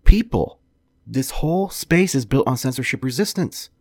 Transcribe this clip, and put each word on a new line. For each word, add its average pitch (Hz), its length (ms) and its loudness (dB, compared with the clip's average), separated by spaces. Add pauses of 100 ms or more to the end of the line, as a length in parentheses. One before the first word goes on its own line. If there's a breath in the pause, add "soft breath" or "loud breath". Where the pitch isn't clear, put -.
People, - 560 4 (460)
this 127 240 -4
whole 180 400 -2
space 175 440 0
is 127 120 -2
built 135 200 0
on 127 120 -2
censorship - 440 -6
resistance. 151 680 -4 (100)